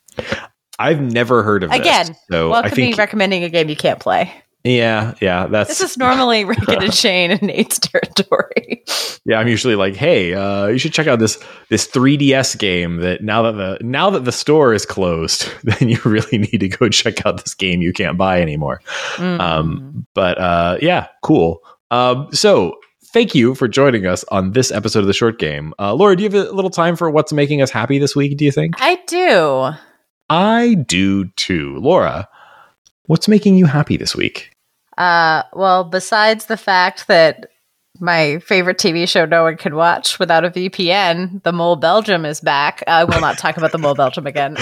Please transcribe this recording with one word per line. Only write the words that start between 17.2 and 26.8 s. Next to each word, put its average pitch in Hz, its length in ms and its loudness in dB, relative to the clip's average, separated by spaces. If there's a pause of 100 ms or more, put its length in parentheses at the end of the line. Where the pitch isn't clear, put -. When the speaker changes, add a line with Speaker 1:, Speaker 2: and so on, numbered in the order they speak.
Speaker 1:
out - 180 -4
this - 100 -10
game 90 280 -2
you 87 100 0
can't 87 240 -4
buy 92 240 2
anymore." 73 400 -4 (360)
Speaker 2:
Mm. 175 240 -4
Speaker 1:
Um, 87 760 -4
but, 90 240 0
uh, 87 420 0
yeah, 165 280 0 (140)
cool. 85 380 2 (300)
Um, 123 420 0
so 143 440 2 (360)
thank 233 220 2
you 127 200 4
for 127 140 0
joining 117 380 2
us 90 240 -2
on 95 220 0
this 123 200 0
episode 107 280 0
of 98 60 2
The 98 60 4
Short 113 260 0
Game. 76 400 -6
Uh, 101 160 -2
Laura, 190 220 4
do 185 80 0
you 202 60 -2
have 196 180 0
a - 40 -12
little 190 180 -2
time 170 260 0